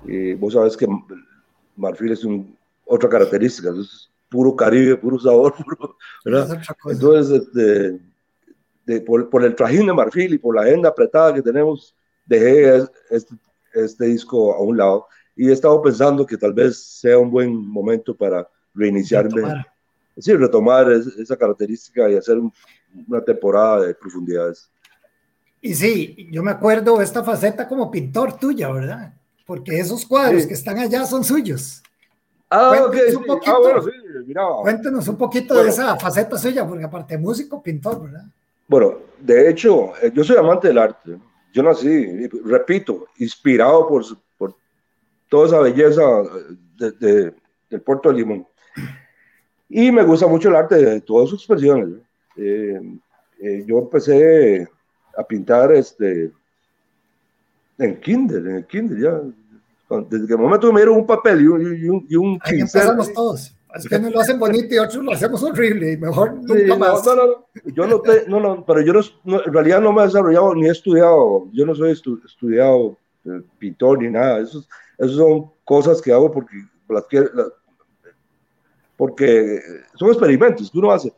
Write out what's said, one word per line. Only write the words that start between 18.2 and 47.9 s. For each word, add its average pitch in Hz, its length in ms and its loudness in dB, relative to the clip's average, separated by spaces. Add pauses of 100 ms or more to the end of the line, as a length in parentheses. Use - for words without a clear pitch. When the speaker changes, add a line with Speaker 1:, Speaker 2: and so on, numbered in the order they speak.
Speaker 1:
reiniciarme. 104 680 -2
Speaker 2:
Retomar. 135 240 -8 (520)
Speaker 1:
Sí, 214 160 0
retomar 123 580 4
es-, 117 140 0 (120)
esa 113 180 -8
característica 110 760 -4
y 101 60 0
hacer 117 220 -2
un, 117 140 -6 (540)
una 117 160 -6
temporada 104 640 0
de 85 80 -6
Profundidades. 87 760 -10 (920)
Speaker 2:
Y 196 120 -8
sí, 185 560 -4
yo 160 120 -10
me 202 100 -4
acuerdo 214 500 0
esta 233 200 -6
faceta 208 460 -4
como 262 220 -6
pintor 165 480 -6
tuya, 233 340 -6
¿verdad? 160 400 -10 (340)
Porque 170 320 -10
esos 185 280 -8
cuadros 247 360 2
Speaker 1:
Sí. 147 60 -4
Speaker 2:
que 196 60 -10
están 196 240 -10
allá 247 260 -4
son 262 180 -6
suyos. 214 600 -6 (640)
Speaker 1:
Ah, 254 420 4
Speaker 2:
Cuéntenos 247 240 2
Speaker 1:
ok, - 40 -6
Speaker 2:
un - 40 -10
Speaker 1:
sí. - 60 -12
Speaker 2:
poquito, 185 280 -2
Speaker 1:
Ah, - 40 2
bueno, 254 220 4
sí, 175 80 -8 (360)
mira. 147 160 -6 (200)
Speaker 2:
cuéntenos 220 460 -4
un 208 80 -8
poquito 247 380 -4
Speaker 1:
Bueno. 226 100 6
Speaker 2:
de 220 60 2
esa 226 260 -2
faceta 202 420 -4
suya, 247 280 -4
porque 165 180 -12
aparte 160 320 -14
de 156 60 -6
músico, 247 400 -8
pintor, 165 420 -10
¿verdad? 151 200 -20 (440)
Speaker 1:
Bueno, 110 260 2 (260)
de 131 300 4
hecho, 160 420 2 (100)
eh, - 120 0
yo 147 100 0
soy 240 120 2
amante 180 320 2
del 120 100 4
arte, 110 320 -2
¿no? 87 100 -16 (320)
Yo 127 100 0
nací, 147 260 2
y 117 400 -2 (160)
repito, 117 640 -2 (120)
inspirado 127 720 2
por, 131 160 0 (340)
por - 160 -10 (760)
toda 147 200 4
esa 165 120 4
belleza 147 420 2 (760)
de, 113 140 -6
de, 104 420 0 (340)
del 131 140 -12
Puerto 135 260 0